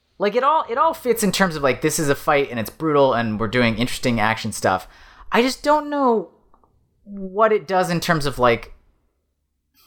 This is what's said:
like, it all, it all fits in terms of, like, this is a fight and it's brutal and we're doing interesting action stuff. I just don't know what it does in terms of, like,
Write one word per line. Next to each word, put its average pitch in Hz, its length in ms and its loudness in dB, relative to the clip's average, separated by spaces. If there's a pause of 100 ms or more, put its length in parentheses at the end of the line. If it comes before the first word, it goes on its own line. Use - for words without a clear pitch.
(200)
like, 196 160 -2
it 247 80 2
all, 302 260 2
it 233 80 -4
all 320 160 2
fits 226 300 -2
in 185 80 2
terms 180 240 0
of, 143 80 -6
like, 127 180 0
this 156 180 0
is 147 100 0
a 139 60 4
fight 143 360 0
and 120 80 -4
it's 107 120 -6
brutal 147 420 2
and 110 260 -2
we're 113 80 -2
doing 113 300 0
interesting 120 420 -2
action 110 320 0
stuff. 95 360 -2 (440)
I 220 100 2
just 254 220 -2
don't 294 260 0
know 247 420 0 (760)
what 202 480 -2
it 170 140 -2
does 185 220 0
in 170 120 0
terms 156 240 0
of, 131 140 -4
like, 120 340 2 (1120)